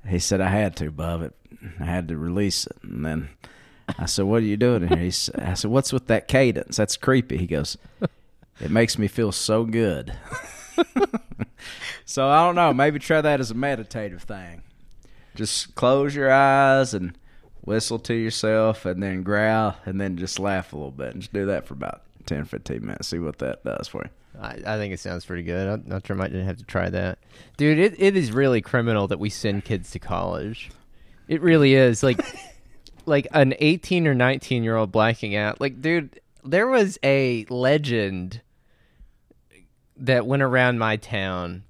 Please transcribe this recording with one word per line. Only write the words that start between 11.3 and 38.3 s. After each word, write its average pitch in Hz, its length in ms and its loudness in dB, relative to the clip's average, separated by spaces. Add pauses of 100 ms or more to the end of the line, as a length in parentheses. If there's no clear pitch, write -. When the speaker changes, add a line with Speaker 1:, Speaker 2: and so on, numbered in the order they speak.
Speaker 1:
So 135 220 0
I 156 160 6
don't 175 100 2
know. 170 200 4
Maybe 147 240 2
try 156 240 2
that 147 180 2
as 113 100 -4
a 107 40 -8
meditative 110 720 -6
thing. 90 380 -14 (720)
Just - 400 -6
close 139 400 2
your 139 160 2
eyes 135 600 6
and 90 240 -6 (460)
whistle 113 380 -2
to - 140 -6
yourself, 110 680 0
and 90 180 -4
then 92 200 -4
growl, 107 540 2 (100)
and 98 120 -4
then 95 200 -4
just 90 200 -6
laugh 95 360 -4
a - 20 -12
little 71 140 -10
bit, 65 240 -10
and 92 80 -12
just - 100 -16
do 98 140 -2
that 95 200 -4
for - 60 -14
about - 300 -10 (240)
ten, 73 180 -4
fifteen 55 400 -8
minutes. - 240 -10
See 85 100 -6
what 78 200 -8
that - 260 -8
does 50 240 -8
for - 160 -10
you. - 340 -20
Speaker 2:
I, 113 280 -12
I 110 100 -4
think 104 160 -6
it 90 80 -10
sounds 90 240 -8
pretty 87 200 -8
good. 87 220 -2
I'm 107 200 -4
not 95 200 -8
sure 98 80 -6
I 95 40 -4
might 95 140 -4
have 92 260 -6
to 110 60 -20
try 90 260 -2
that. 92 280 -4 (380)
Dude, 151 220 2
it, 190 200 2
it 196 200 2
is 123 140 0
really 127 280 2
criminal 113 480 0
that 92 100 -4
we 101 120 -4
send 101 340 -4
kids 98 280 -6
to - 60 -10
college. 90 720 -6 (560)
It 156 140 -2
really 151 340 8
is. 127 280 6
Like, 135 180 2 (460)
<laughs> - 400 -20
like, 143 260 2
an 135 280 4
eighteen 170 460 2
or 139 80 4
nineteen-year-old 117 800 0
blacking 110 440 2
out. 104 220 -2
Like, 131 220 -4
dude, 160 400 -2 (240)
there 175 240 2
was 226 340 2
a 131 460 2
legend 117 960 0 (1500)